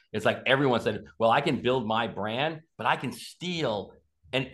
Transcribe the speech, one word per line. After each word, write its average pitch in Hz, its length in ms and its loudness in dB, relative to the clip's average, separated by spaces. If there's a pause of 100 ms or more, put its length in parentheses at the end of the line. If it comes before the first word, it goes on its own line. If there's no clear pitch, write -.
(120)
it's 107 140 -2
like 107 200 2
everyone 127 360 4
said, 110 220 -2 (160)
"Well, 113 100 6
I 135 120 6
can 135 200 0
build 123 240 0
my 113 220 0
brand, 123 540 -4 (160)
but 113 100 -4
I 156 80 2
can 127 160 -6
steal 135 800 -6 (400)
and 135 200 -2